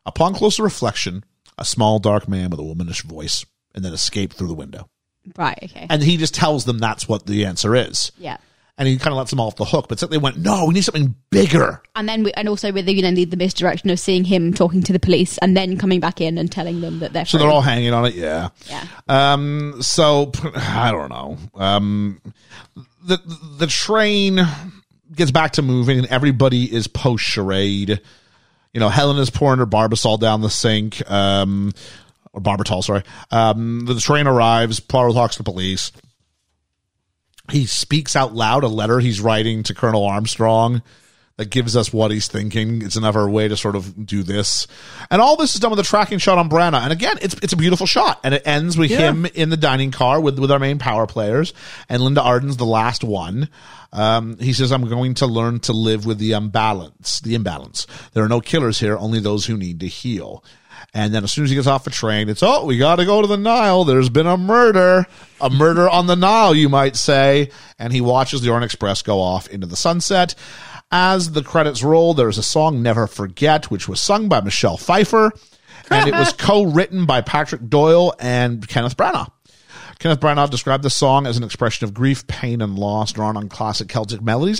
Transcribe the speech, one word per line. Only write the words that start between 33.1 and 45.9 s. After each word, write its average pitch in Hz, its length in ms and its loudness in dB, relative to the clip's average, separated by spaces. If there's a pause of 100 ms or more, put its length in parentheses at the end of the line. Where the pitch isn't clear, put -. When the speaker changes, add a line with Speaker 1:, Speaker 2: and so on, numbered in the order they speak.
Speaker 1:
Um, 113 540 0
the 120 160 -2
train 147 260 2
arrives, 117 540 2
Poirot 123 340 2
talks 120 220 0
to - 60 -14
the 101 80 -4
police. 92 420 -6 (1600)
He 139 160 0
speaks - 480 -4
out 131 200 2
loud 117 280 2
a 123 60 0
letter 110 320 2
he's 117 200 0
writing 110 440 0
to 98 100 -6
Colonel 110 320 0
Armstrong 113 760 0 (540)
that 107 140 -10
gives 117 240 -2
us 117 180 0
what 110 200 2
he's 107 160 -4
thinking. 110 540 -4
It's 98 140 -8
another 107 320 0
way 107 200 0
to 104 80 -2
sort 101 180 -4
of 98 320 -8
do 101 160 -4
this. 98 460 -4 (420)
And 196 100 4
all 294 160 6
this 302 180 0
is 190 60 -6
done 226 100 0
with 208 100 0
a 190 40 -2
tracking 208 340 0